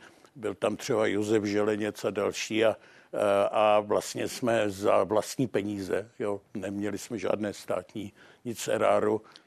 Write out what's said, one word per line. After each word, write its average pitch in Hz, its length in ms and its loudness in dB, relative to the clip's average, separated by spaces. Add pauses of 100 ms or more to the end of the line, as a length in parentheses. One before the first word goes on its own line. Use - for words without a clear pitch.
(360)
Byl 104 200 -8
tam 107 220 -2
třeba 110 300 0
Josef 104 360 2
Želeněc 104 600 0
a 117 40 2
další 104 560 0
a, 104 100 4 (380)
eh, - 40 -4 (340)
a 107 280 6
vlastně 104 480 -2
jsme 113 420 0
za 101 340 2
vlastní 104 440 -2
peníze, 101 640 -4 (100)
jo, 104 220 -4 (120)
neměli 101 440 -6
jsme 113 200 -8
žádné 101 360 -2
státní, 98 600 -8 (320)
nic 117 220 -8
eráru, 104 540 2 (260)